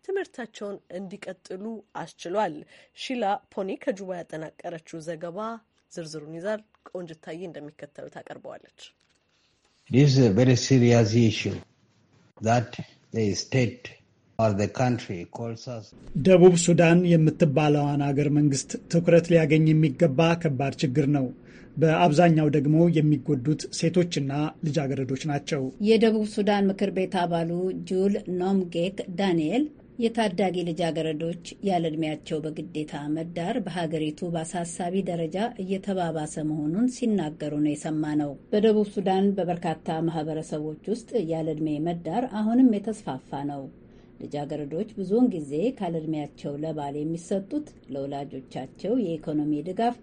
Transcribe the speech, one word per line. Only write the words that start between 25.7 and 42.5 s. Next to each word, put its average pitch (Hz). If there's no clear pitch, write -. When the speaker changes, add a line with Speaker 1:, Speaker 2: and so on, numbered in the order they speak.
Speaker 4:
የደቡብ 214
ሱዳን 202
ምክር 196
ቤት 185
አባሉ 170
ጁል 190
ኖምጌክ 180
ዳንኤል 180
የታዳጊ 208
ልጃገረዶች 165
ያለ 180
ዕድሜያቸው 156
በግዴታ 156
መዳር 170
በሀገሪቱ 156
በአሳሳቢ 170
ደረጃ 170
እየተባባሰ 185
መሆኑን 156
ሲናገሩ 156
ነው 151
የሰማነው። 151
በደቡብ 214
ሱዳን 190
በበርካታ 170
ማህበረሰቦች 156
ውስጥ -
ያለ 160
ዕድሜ 151
መዳር 170
አሁንም 226